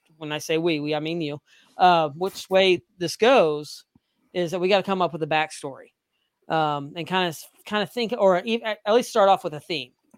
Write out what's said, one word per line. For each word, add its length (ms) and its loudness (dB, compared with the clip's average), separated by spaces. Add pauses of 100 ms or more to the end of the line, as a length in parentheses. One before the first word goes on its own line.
(180)
when 160 -10
I 60 -6
say 200 -2
we, 220 0
we, 140 -4
I 60 -2
mean 200 -6
you, 180 -6 (380)
uh, 340 4
which 380 -10
way 340 4 (160)
this 180 -6
goes, 680 2 (480)
is 180 -2
that 80 -6
we 100 0
gotta 140 4
come 180 -2
up 120 0
with 100 -6
a 40 -6
backstory, 640 -6 (560)
um, 480 -2
and 100 -8
kinda 220 0
s-, 180 -14 (180)
kinda 220 -4
think, 300 -6
or 280 6
e-, 180 -2
a-, 140 -6 (100)
at 80 2
least 160 2
start 180 4
off 160 4
with 100 -6
a 60 -10
theme. 320 -8 (240)